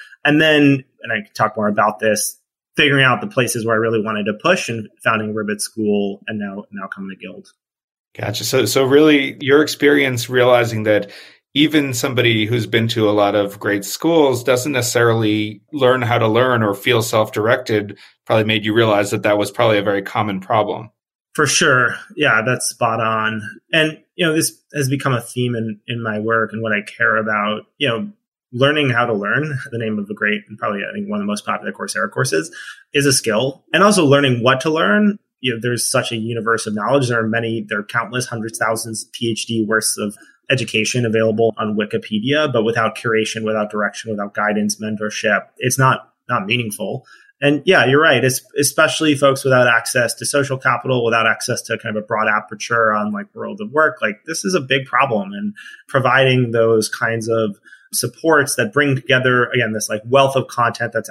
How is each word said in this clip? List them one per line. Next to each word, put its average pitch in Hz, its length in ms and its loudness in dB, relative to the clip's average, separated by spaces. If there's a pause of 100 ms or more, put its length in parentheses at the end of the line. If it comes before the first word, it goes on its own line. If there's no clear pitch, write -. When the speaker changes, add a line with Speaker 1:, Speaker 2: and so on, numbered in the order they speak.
(240)
Speaker 1:
And 147 160 4
then, 147 420 4 (200)
and 117 100 -6
I 104 120 -4
can - 80 -20
talk 107 240 -2
more 104 120 0
about 104 320 0
this, - 380 -2 (380)
figuring 139 280 4
out 123 160 2
the 110 60 -8
places 113 400 -2
where 113 80 2
I 110 40 2
really 113 240 0
wanted 104 220 -4
to 104 100 -2
push 180 340 0
and 113 200 -6 (160)
founding 107 300 0
Rivet 104 260 -4
School, 104 640 -2
and 110 120 -8
now, 101 320 -10
now 98 160 -12
coming 95 240 -12
to 92 60 -16
Guild. 95 320 -18 (680)
Speaker 2:
Gotcha. 113 280 -8
So, 127 200 2
so 135 200 2
really 143 560 4
your 143 220 4
experience 139 680 2
realizing 120 540 2
that 104 260 2 (440)
even 147 380 2
somebody 117 540 0
who's 117 200 -2
been 113 220 0
to 107 220 2
a - 20 2
lot 101 220 2
of 101 260 -2
great 101 240 -2
schools 143 580 2
doesn't 127 300 0
necessarily 113 880 0 (100)
learn 127 300 4
how 117 180 0
to 113 80 2
learn 117 360 2
or 101 120 0
feel 117 280 0
self-directed 110 960 0 (260)
probably 113 200 2
made 107 200 0
you 107 100 0
realize 107 360 4
that 104 140 -4
that 104 120 2
was 104 140 0
probably 113 260 2
a 101 60 2
very 101 180 0
common 101 400 -4
problem. 101 500 -2 (440)
Speaker 1:
For 151 120 2
sure. 127 500 2 (200)
Yeah, 127 280 2
that's - 260 -2
spot 113 300 -2
on. 110 420 -2 (280)
And, 156 280 0 (160)
you 175 120 -2
know, 156 80 0
this - 240 -2 (140)
has 143 160 -2
become 135 240 -2
a 117 80 -2
theme 123 340 -4
in, 110 320 -6
in 120 160 -8
my 107 180 -4
work 110 340 0
and 113 80 -6
what 110 100 -2
I 104 80 0
care 110 360 0
about. 107 480 -2 (120)
You 143 120 0
know, 104 240 -4 (420)
learning 139 360 2
how 120 160 2
to 113 80 0
learn, 127 440 -2 (120)
the 117 80 -6
name 110 200 -4
of 101 120 -8
a 104 40 -8
great 104 340 -2
and 107 100 -18
probably, 104 300 -6
I - 60 -12
think, 101 140 -8
one 104 100 -4
of 101 40 -4
the 101 80 -4
most 104 160 -6
popular 104 260 -6
Coursera 104 380 -6
courses, 156 440 -2 (380)
is 143 140 2
a 139 60 4
skill. 123 600 -2
And 170 100 4
also 202 220 6
learning 135 380 4
what 131 200 2
to 160 80 -2
learn. 202 480 2 (220)
You 127 140 -2
know, 113 60 -10
there's 120 300 -2
such 120 220 -2
a 117 40 -4
universe 113 500 -2
of 107 80 -4
knowledge. 123 340 0
There 117 120 0
are 110 60 0
many, 113 400 -2
there 104 140 -4
are 104 40 -8
countless 120 420 -6
hundreds, 110 320 -10
thousands, 110 460 -4
P - 260 -6
H - 160 -6
D 113 200 -2
worths 110 320 -2
of 104 160 -6 (360)
education 120 560 -2
available 110 500 2
on 107 220 -4
Wikipedia, 113 720 -2
but 117 120 2
without 113 300 0
curation, 110 520 -2
without 107 240 -2
direction, 107 400 -6
without 101 240 -8
guidance, 104 440 -2
mentorship, 107 680 -4 (100)
it's 123 220 -2
not, 131 340 0 (160)
not 117 160 -4
meaningful. 110 640 -6 (340)
And 143 240 0
yeah, 160 220 4
you're 139 160 4
right. 139 200 4
It's 131 200 0 (180)
especially 156 540 2
folks 135 300 2
without 127 220 4
access 117 480 0
to 120 120 -12
social 135 320 -2
capital, 127 460 0
without 113 220 2
access 110 360 -2
to 113 160 -6
kind 110 180 -6
of 104 80 -4
a - 20 -20
broad 110 220 0
aperture 107 640 0
on, 104 200 -2
like, 101 220 -10
world 107 260 -10
of 110 120 -10
work. 151 300 2
Like, 107 240 -4
this 160 180 -8
is 185 100 -2
a 170 60 2
big 135 240 -2
problem, 117 480 0
and 104 220 -6 (340)
providing 127 640 2
those 113 360 4
kinds 113 400 -4
of 113 300 -2 (340)
supports 143 640 0
that 117 160 -2
bring 143 220 2
together, 127 520 2
again, 117 260 -2
this, 104 160 -4
like, 107 160 -6
wealth 135 320 4
of 127 100 -2
content 117 460 -2
that's 110 180 -6